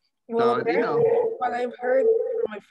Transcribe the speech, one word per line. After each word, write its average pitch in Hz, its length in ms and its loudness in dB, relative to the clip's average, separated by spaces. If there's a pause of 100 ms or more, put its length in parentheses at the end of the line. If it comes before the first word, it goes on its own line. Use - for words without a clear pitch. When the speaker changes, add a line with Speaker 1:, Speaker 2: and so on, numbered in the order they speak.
(280)
Speaker 1:
Well, 233 360 0
Speaker 2:
So, - 60 0
you - 100 2
know. - 200 0
Speaker 1:
apparently, - 100 4 (280)
what 247 140 -4
I've 240 280 -6
heard 254 240 2
from 226 480 0
my 202 80 -12 (100)